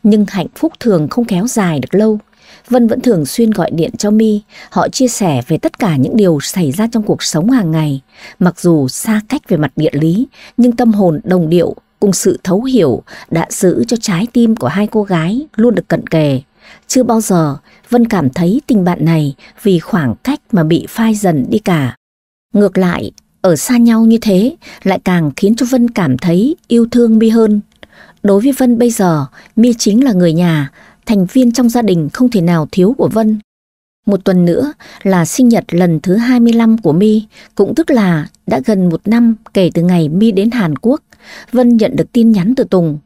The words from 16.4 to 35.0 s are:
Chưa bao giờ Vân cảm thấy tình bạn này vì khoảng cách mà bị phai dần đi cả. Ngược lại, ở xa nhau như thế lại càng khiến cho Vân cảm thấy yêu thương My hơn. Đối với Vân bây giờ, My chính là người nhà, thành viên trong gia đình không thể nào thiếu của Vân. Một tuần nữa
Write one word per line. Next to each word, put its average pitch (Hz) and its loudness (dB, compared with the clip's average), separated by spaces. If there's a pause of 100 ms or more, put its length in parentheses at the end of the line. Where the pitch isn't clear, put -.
Chưa 254 0
bao 226 0
giờ 160 0 (320)
Vân 240 2
cảm 170 0
thấy 180 0
tình 208 0
bạn 175 -2
này 156 0 (280)
vì 185 2
khoảng 147 -2
cách 285 -4 (120)
mà 175 2
bị 156 0
phai 226 0
dần 175 -2
đi 214 -2
cả. 143 -2 (580)
Ngược 196 0
lại, 180 -2 (300)
ở 180 2
xa 240 -2
nhau 233 4
như 226 4
thế 220 0 (280)
lại 190 -2
càng 170 0
khiến 208 0
cho 254 -2
Vân 240 2
cảm 160 -2
thấy 190 0 (120)
yêu 233 2
thương 233 2
My 226 2
hơn. 220 2 (640)
Đối 202 2
với 269 0
Vân 247 0
bây 240 2
giờ, 170 0 (300)
My 240 4
chính 226 2
là 269 2
người 180 2
nhà, 160 0 (360)
thành 202 0
viên 247 2
trong 240 0
gia 240 0
đình 175 0
không 247 0
thể 220 0
nào 165 0
thiếu 190 2
của 175 0
Vân. 220 0 (640)
Một 202 0
tuần 180 2
nữa 175 0 (300)